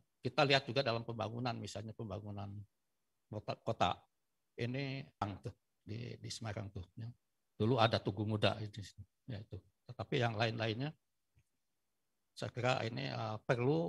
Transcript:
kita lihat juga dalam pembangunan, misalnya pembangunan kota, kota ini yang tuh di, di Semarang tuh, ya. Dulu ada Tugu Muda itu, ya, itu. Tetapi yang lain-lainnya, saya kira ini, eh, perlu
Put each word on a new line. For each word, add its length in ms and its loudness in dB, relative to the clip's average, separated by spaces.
kita 240 4
lihat 240 6
juga 160 2
dalam 240 0
pembangunan, 480 -2
misalnya 400 -8
pembangunan 560 -8
kota, 320 -6
kota 260 2
ini 480 -4
yang 160 -2
tuh 160 -10
di, 380 -8
di 100 -10
Semarang 380 -6
tuh, 160 -8
ya. 80 -6
Dulu 240 4
ada 180 8
Tugu 300 0
Muda 320 4
itu, 240 -8
ya, 160 -8
itu. 160 -12
Tetapi 320 -2
yang 160 2
lain-lainnya, 560 0
saya 160 -6
kira 320 2
ini, 240 -4
eh, 320 -4
perlu 500 2